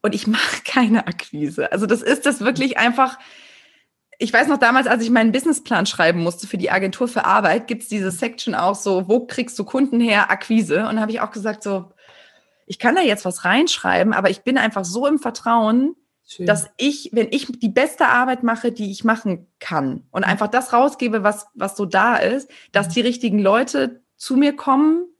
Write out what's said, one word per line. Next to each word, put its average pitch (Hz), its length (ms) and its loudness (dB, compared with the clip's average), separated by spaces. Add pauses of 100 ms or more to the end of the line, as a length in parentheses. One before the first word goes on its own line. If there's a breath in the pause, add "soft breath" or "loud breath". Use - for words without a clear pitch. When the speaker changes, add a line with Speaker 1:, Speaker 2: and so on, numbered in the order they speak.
Speaker 1:
Und 208 120 0
ich 214 120 -6
mach 220 120 0
<laughs> - 260 -4
keine 220 420 2
Akquise. 151 640 -6
Also 196 140 0
das 233 160 0
ist 277 240 0
das 277 140 0
wirklich 254 380 0
einfach, 247 400 2 (1000 loud breath)
ich 226 140 -4
weiß 240 160 4
noch 285 100 2
damals, 247 280 4
als 233 160 2
ich 226 80 -2
meinen 226 220 4
Businessplan 254 540 0
schreiben 170 360 2
musste 170 240 -4
für 196 120 -8
die 175 120 -2
Agentur 190 380 -2
für 240 160 -2
Arbeit, 202 420 2
gibt's 233 220 -8
diese 196 220 -4
Section 226 440 -6
auch 185 200 0
so, 190 340 -2
"Wo 247 180 2
kriegst - 320 -6
du 208 60 -6
Kunden 262 360 0
her? 208 300 2
Akquise." 196 580 0
Und 214 80 -2
da 220 60 -2
hab 214 80 -4
ich 220 100 -6
auch 214 120 -4
gesagt 214 300 -8
so, 190 300 -6 (760 soft breath)
Ich - 140 -12
kann 254 160 2
da 381 60 2
jetzt 208 220 0
was - 200 -6
reinschreiben, 208 680 2
aber 190 180 2
ich 190 120 -6
bin 262 160 0
einfach 220 260 -2
so 208 220 -2
im 294 140 2
Vertrauen, 233 760 0 (320)
Speaker 2:
Schön. - 220 -8
Speaker 1:
dass 208 280 0
ich, 285 360 -4
wenn 220 180 0
ich 277 160 -2 (140)
die 226 80 0
beste - 400 2
Arbeit 247 340 2
mache, 233 300 -2
die 214 180 -8
ich 196 140 -10
machen 220 420 -2 (140)
kann 139 500 -4
und - 140 -4
Speaker 2:
Mhm. - 80 0
Speaker 1:
einfach 208 160 0
das 247 240 -2
rausgebe, 240 500 0
was, 208 320 -2
was 196 220 -6
so 202 100 -4
da 196 300 2
ist, 254 340 0 (220 loud breath)
dass 202 160 0
Speaker 2:
Mhm. 165 60 -8
Speaker 1:
die 240 80 2
richtigen 240 360 0
Leute 247 640 0 (140)
zu - 200 -4
mir 285 200 4
kommen 311 500 2 (140)